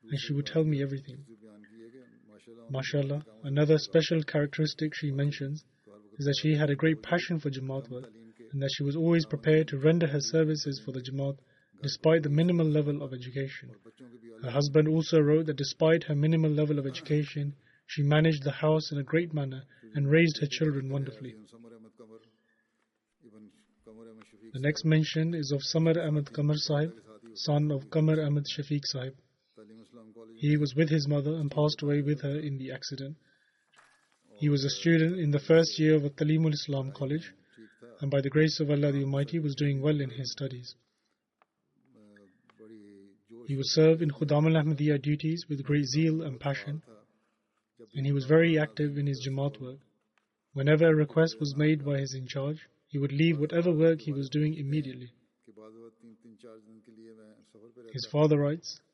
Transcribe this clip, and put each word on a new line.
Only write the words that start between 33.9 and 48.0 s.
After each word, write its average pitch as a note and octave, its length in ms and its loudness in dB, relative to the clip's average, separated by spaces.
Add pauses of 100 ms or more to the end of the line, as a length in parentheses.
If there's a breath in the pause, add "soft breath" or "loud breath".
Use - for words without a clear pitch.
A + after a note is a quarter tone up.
He D3 120 0
was C#3+ 160 2
a C#3 60 -2
student E3 480 2
in D#3 120 0
the C#3+ 80 2
first E3 400 4
year D#3 160 6
of D3 100 2
At-Talimul D#3 480 0
Islam C#3 400 -6
College, D3 400 -6 (680)
and C#3 100 -2
by C#3 100 2
the C3+ 100 -2
grace D#3 300 2
of D3 100 0
Allah C#3+ 220 2
the C#3 120 0
Almighty C#3+ 340 -2
was D3+ 160 -2
doing C#3+ 260 0
well D3 200 2
in C3 100 -4
his A#2+ 220 -10
studies. C3 420 -10 (2750)
He C#3 100 -4
would C3+ 100 -4
serve D#3+ 360 4
in D#3 80 0
Khudam D3 360 2
al-Ahmadiyya D3+ 560 2
duties D3+ 460 -2
with C#3 140 -6
great D3 220 2
zeal D#3 380 0
and C#3 180 -8
passion, C#3+ 420 -6 (1120)
and C#3 100 -4